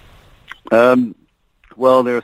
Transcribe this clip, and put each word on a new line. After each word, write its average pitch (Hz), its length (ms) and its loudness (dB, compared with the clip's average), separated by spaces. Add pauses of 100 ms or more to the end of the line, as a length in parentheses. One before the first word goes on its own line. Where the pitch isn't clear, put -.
(720)
Um, 123 420 2 (640)
well, 127 260 0
there 120 160 -4
are 117 60 -8